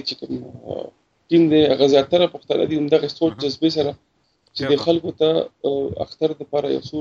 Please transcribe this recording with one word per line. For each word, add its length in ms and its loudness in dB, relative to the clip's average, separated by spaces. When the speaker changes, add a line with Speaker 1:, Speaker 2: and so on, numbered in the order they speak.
Speaker 1:
چې 120 -8
کوم، 140 -12
آه، 240 -10
ټیم 200 6
دی، 160 6
هغه 200 4
زیاتره 400 4
پښتانه 380 -4
دي، 140 -2
همدغه 300 0
سوچ 240 -2
Speaker 2:
مهم. 60 -14
Speaker 1:
جذبې 300 -2
سره 240 -2
چې 80 -8
د 60 -4
Speaker 2:
بالکل. 160 2
Speaker 1:
خلکو 260 0
ته، 180 0
آه، 240 -2
اختر 280 -4
دپاره 360 -6
یو 120 -2
څو 200 -16